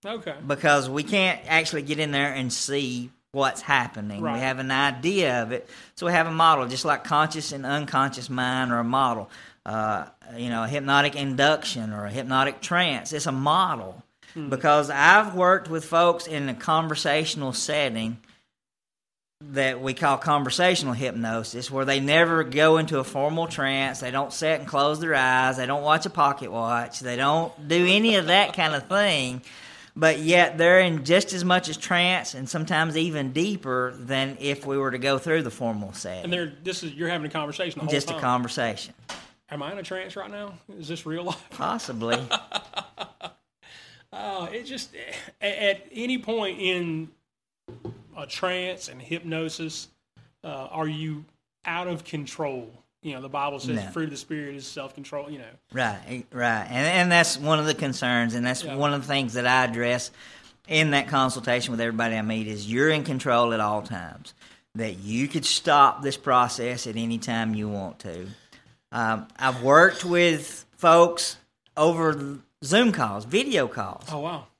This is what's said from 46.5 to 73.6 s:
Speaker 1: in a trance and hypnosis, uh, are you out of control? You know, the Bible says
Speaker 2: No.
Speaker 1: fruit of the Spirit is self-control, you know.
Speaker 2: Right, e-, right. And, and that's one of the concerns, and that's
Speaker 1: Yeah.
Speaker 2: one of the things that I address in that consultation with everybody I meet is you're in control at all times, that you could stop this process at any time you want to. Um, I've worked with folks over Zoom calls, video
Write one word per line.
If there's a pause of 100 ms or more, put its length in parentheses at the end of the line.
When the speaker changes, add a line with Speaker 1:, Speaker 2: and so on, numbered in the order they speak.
Speaker 1:
in (1080)
a
trance
and
hypnosis, (560)
uh, (240)
are
you (420)
out
of
control? (320)
You
know,
the
Bible
says
Speaker 2:
No. (100)
Speaker 1:
fruit
of
the
Spirit
is
self-control,
you
know. (260)
Speaker 2:
Right, (100)
e-,
right.
And,
and
that's
one
of
the
concerns,
and
that's
Speaker 1:
Yeah.
Speaker 2:
one
of
the
things
that
I
address (560)
in
that
consultation
with
everybody
I
meet
is
you're
in
control
at
all
times, (420)
that
you
could
stop
this
process
at
any
time
you
want
to. (640)
Um, (100)
I've
worked
with (120)
folks (400)
over (240)
Zoom
calls,
video